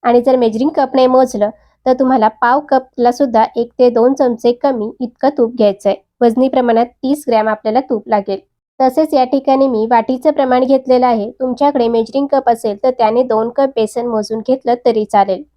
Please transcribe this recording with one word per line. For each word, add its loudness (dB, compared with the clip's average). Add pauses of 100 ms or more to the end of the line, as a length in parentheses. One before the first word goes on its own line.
आणि 2
जर 2
मेजरिंग 0
कप -2
नाही 4
मोजलं 0 (360)
तर 2
तुम्हाला 2 (120)
पाव 2
कपला 0
सुद्धा 0 (120)
एक -2 (100)
ते 4
दोन 2
चमचे 0
कमी -4 (100)
इतकं -4 (100)
तूप 0
घ्यायचंय. 0 (260)
वजनी 2
प्रमाणात 0
तीस -6
ग्रॅम 0
आपल्याला -2
तूप -6
लागेल. -2 (400)
तसेच 0
या 4
ठिकाणी 0
मी -2
वाटीचं 0
प्रमाण 0
घेतलेलं 2
आहे. -2
तुमच्याकडे -2
मेजरिंग -2
कप 0
असेल -4
तर 2
त्याने 0
दोन -2
कप 0
बेसन -4
मोजून -4
घेतलं -2 (120)
तरी 0
चालेल. 0 (140)